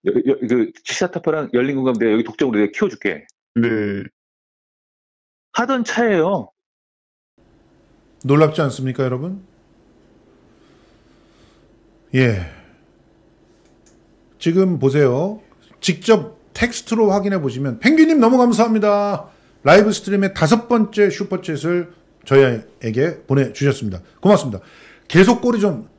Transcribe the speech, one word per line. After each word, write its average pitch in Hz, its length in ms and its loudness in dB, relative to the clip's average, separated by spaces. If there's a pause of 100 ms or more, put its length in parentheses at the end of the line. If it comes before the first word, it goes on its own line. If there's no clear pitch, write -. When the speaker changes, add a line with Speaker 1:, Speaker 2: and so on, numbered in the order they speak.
Speaker 1:
여-, - 60 -2
여-, 127 260 0 (100)
그 117 220 0 (140)
시사타파랑 160 680 -4
열린 135 220 0
공감 131 180 0
내가 110 180 0
여기 113 120 0
독점으로 120 340 -2
내가 104 140 0
키워줄게. 95 540 -6 (280)
Speaker 2:
네. 117 140 0 (1800)
Speaker 1:
하던 247 320 -2
차예요. 190 680 0 (1700)
Speaker 3:
놀랍지 151 380 2
않습니까, 131 420 -4
여러분? 151 380 -6 (2750)
예. 104 480 0 (1800)
지금 180 400 0
보세요. 139 600 0 (400)
직접 202 560 0 (160)
텍스트로 233 580 -2
확인해 196 300 -2
보시면, 131 380 -6
펭귄님 320 400 4
너무 247 200 4
감사합니다. 208 920 0 (320)
라이브 202 300 6
스트림의 196 420 -2
다섯 220 340 0
번째 208 400 2
슈퍼챗을 175 840 -6 (320)
저희에게 131 1000 0
보내주셨습니다. 131 760 -2 (200)
고맙습니다. 147 400 2 (460)
계속 190 360 4
꼬리 233 180 -2
좀 170 280 -2 (100)